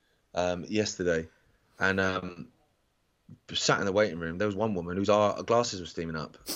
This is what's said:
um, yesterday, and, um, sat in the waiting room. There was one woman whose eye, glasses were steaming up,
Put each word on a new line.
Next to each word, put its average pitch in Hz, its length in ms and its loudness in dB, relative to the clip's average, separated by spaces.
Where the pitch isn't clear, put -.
um, 90 340 -2
yesterday, 87 600 0
and, 95 220 2
um, 92 480 -2
sat 131 240 2
in 95 80 0
the 98 60 0
waiting 95 260 2
room. 82 200 -6
There 104 100 0
was 98 80 -4
one 107 180 0
woman 87 220 -4
whose 101 120 0
eye, 104 380 4
glasses 117 320 2
were 87 80 -10
steaming 82 300 -6
up, 76 200 -8